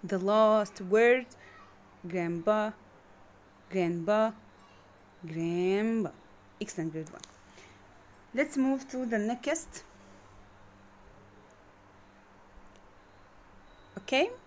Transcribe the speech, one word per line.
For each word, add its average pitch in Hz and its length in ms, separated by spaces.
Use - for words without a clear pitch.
The 185 140
last 214 600
word, 233 460
grandpa, 180 680
grandpa, 190 640
grandpa. 180 840
Excellent, 165 320
grade 160 180
one. - 120
Let's 294 240
move 269 320
to 254 160
the 226 120
next. 247 680
Okay? 285 300